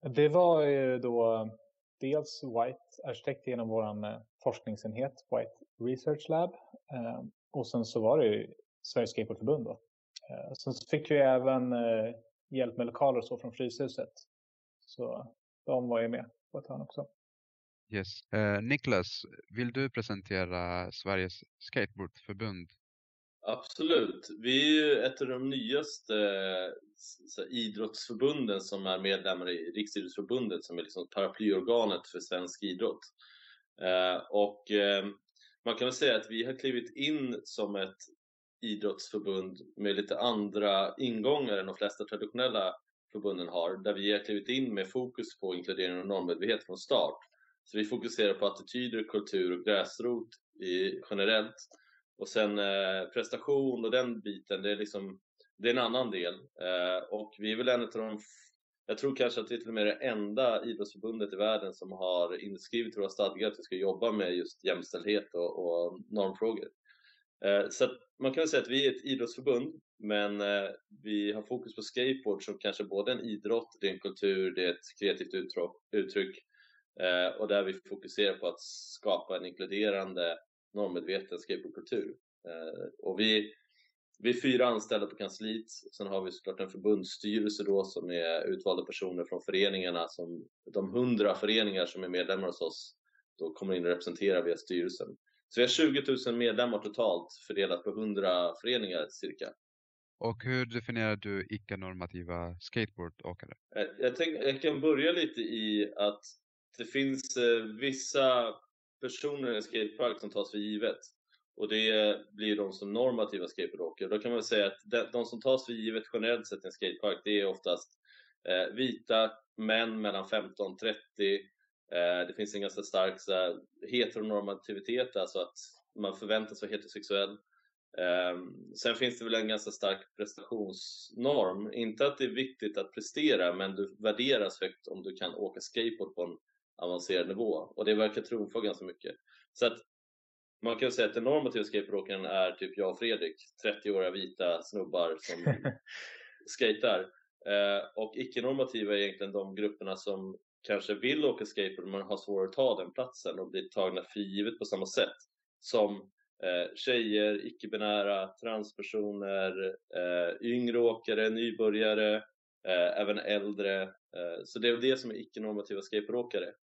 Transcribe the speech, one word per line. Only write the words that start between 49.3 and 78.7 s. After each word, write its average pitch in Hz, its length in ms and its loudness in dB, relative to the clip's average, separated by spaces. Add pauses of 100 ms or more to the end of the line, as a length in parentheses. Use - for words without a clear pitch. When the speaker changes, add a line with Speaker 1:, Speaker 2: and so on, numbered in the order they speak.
Speaker 3:
och 90 60 -10
gräsrot 113 640 0 (320)
i, 92 400 -2 (100)
generellt. 107 580 0 (500)
Och 101 100 -8
sen, 104 300 2
eh, 98 540 2
prestation 127 720 0
och 110 60 0
den 123 300 2
biten, 98 420 -4
det 101 100 0
är 101 40 0
liksom, 98 440 -6 (380)
det 107 100 2
är 120 40 4
en 127 60 4
annan 120 320 2
del. 90 240 -2
Eh, 90 760 -2
och 107 280 -6
vi 107 140 -2
är 110 40 0
väl 123 120 2
en 120 140 4
av 110 100 -4
de 110 220 -4
f-, - 360 -16 (360)
jag 110 120 -4
tror 139 180 0
kanske 120 240 0
att 104 100 -8
vi 120 40 -2
är 117 40 -4
till 110 100 -10
och 113 60 -6
med 104 120 4
det 104 60 4
enda 113 720 0
idrottsförbundet 107 680 -6
i 95 40 -8
världen 101 380 0
som 95 180 -12
har 90 520 0
inskrivet 110 520 -4
i 104 40 -4
våra 98 80 0
stadgar 98 400 0
att - 100 -6
vi - 40 -14
ska - 140 -6
jobba 98 360 2
med 92 240 0
just - 280 -6
jämställdhet 90 680 0
och, 85 240 -2
och 87 420 0 (100)
normfrågor. 107 580 0 (760)
Eh, 101 240 4
så - 160 2
att - 140 -4 (200)
man 135 160 0
kan 160 140 2
säga 143 140 4
att 113 60 -6
vi 135 180 4
är 127 40 8
ett - 140 -8
idrottsförbund, 131 760 0 (180)
men, 104 420 0
eh, 101 300 0 (320)
vi 104 300 0
har 107 100 -4
fokus 123 320 -8
på 110 80 -10
skateboard 131 640 0
som 101 140 -8
kanske 101 260 -4
både 98 280 -2
en 123 80 -2
idrott, 113 600 -2
det 98 80 0
är 92 40 0
en 92 80 -10
kultur, 95 500 0
det 90 140 0
är 87 60 4
ett - 300 -8
kreativt 92 340 0
uttryck, 90 360 -4 (220)
uttryck, 95 440 0 (640)
eh, 90 400 2
och 104 80 0
där 101 140 4
vi 95 100 -2 (160)
fokuserar 98 460 0
på 90 120 -6
att 85 140 -4
skapa - 760 -4